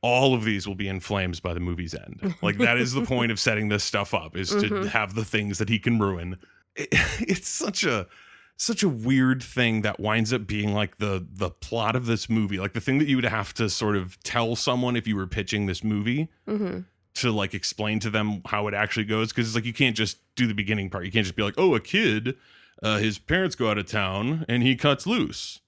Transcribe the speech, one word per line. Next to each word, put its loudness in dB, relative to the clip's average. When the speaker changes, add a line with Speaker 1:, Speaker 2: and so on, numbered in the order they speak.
Speaker 1:
All 6
of 0
these 0
will -6
be -6
in -4
flames -2
by -4
the -4
movie's -4
end. -8
Like, 0
that 2
is 0
the 0
point 0
of -2
setting 0
this 2
stuff -2
up, -4
is -4
to 0
Speaker 2:
Mm-hmm. 0
Speaker 1:
have 0
the -2
things -2
that 0
he 2
can 2
ruin. 0
It, -8
<laughs> 0
it's -2
such -2
a, 0
such -2
a 4
weird 4
thing 2
that -2
winds 2
up -2
being, 0
like, -2
the, -2
the -4
plot -2
of -2
this 0
movie, 0
like, -6
the -4
thing 0
that 2
you 2
would 0
have -2
to 0
sort 0
of -6
tell 0
someone 2
if -2
you 0
were -2
pitching -2
this -4
movie -2
Speaker 2:
Mm-hmm. -4
Speaker 1:
to, 0
like, 0
explain -2
to -2
them 0
how 0
it -2
actually 0
goes. 0
'Cause 0
it's -6
like, 0
you -4
can't 4
just -2
do 2
the -2
beginning -2
part. -6
You -6
can't 4
just -4
be 0
like, -2
"Oh, 6
a 2
kid, 0
uh, 2
his 0
parents 0
go 2
out 2
of -4
town -2
and 2
he 6
cuts 2
loose." -2